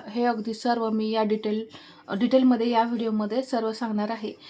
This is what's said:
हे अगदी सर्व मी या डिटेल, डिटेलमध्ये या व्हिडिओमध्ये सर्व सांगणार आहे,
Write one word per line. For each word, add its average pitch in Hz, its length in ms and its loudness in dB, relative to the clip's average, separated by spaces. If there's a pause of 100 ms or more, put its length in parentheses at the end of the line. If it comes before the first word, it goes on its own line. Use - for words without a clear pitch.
हे 233 140 -2
अगदी 226 300 -2
सर्व 233 360 0
मी 220 200 0
या 220 140 2
डिटेल, 214 420 -2 (520)
डिटेलमध्ये 247 520 4
या 233 140 4
व्हिडिओमध्ये 220 600 -2
सर्व 220 300 -2
सांगणार 214 360 -2
आहे, 226 240 -6 (160)